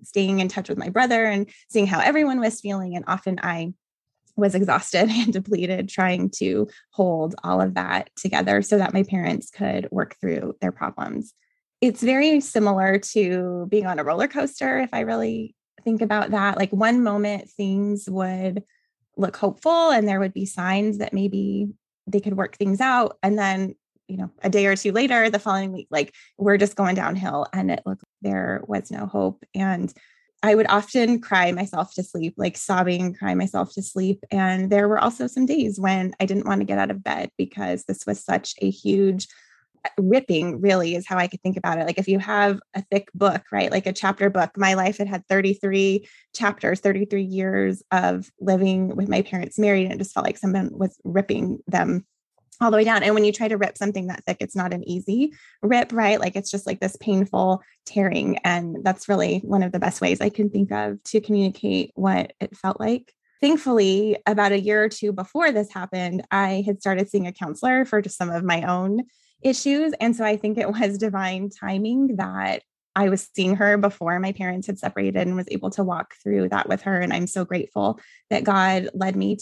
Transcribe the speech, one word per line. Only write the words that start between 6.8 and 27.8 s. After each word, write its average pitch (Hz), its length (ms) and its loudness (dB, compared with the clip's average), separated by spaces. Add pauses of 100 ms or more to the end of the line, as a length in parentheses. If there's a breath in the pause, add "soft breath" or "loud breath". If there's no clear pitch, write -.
hold 170 500 0
all 92 200 0
of 180 140 0
that 92 420 -2
together - 460 0
so 208 160 2
that - 140 0
my 190 100 2
parents - 460 -2
could - 420 -4
work - 280 -4
through - 400 -4
their - 140 -2
problems. - 600 -8 (480)
It's 247 200 2
very 277 380 4
similar 196 580 2
to 180 720 0
being 202 160 2
on 175 140 -2
a 147 60 -4
roller 170 240 0
coaster, 277 500 -4
if 247 140 -4
I 233 80 -2
really 226 520 -4 (300)
think 226 180 0
about 208 300 0
that. 202 260 0
Like, 196 140 0
one 233 320 2
moment 208 460 -2
things 202 600 -2
would 185 540 -4 (540)
look 190 180 -2
hopeful 330 540 2
and 220 180 4
there 196 140 0
would 190 120 -2
be 196 120 -6
signs 196 540 -2
that - 120 -6
maybe 196 560 -2 (400)
they 202 140 0
could 202 160 -2
work - 180 -4
things 196 240 0
out. 247 420 2
And 208 160 2
then, 190 380 -2 (320)
you 190 80 -8
know, 185 160 -8 (100)
a 196 80 0
day 202 160 4
or 196 120 4
two 196 160 0
later, 233 360 4
the 202 100 0
following 196 340 -2
week, - 180 -12
like, 147 240 -2 (220 soft breath)
we're 202 180 6
just 196 220 2
going 185 180 2
downhill 185 560 -2
and 190 180 -2
it - 160 -2